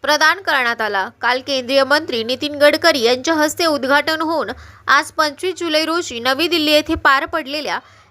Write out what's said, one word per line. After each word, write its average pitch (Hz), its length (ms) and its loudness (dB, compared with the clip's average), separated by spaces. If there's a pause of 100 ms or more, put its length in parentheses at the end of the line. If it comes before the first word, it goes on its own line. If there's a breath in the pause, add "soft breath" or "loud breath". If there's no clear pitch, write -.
प्रदान 311 380 2
करण्यात 247 380 -2
आला. 208 280 -2 (120)
काल 247 200 0
केंद्रीय 269 440 0
मंत्री 269 400 -2
नितीन 285 340 -6
गडकरी 302 440 4
यांच्या 254 320 2
हस्ते 311 320 0
उद्घाटन 294 560 0
होऊन 311 280 -2 (380 loud breath)
आज 294 240 2
पंचवीस 311 440 -2
जुलै 320 280 0
रोजी 320 360 -4
नवी 262 280 0
दिल्ली 311 240 2
येथे 302 220 2
पार 285 320 2
पडलेल्या 277 520 -6 (320 soft breath)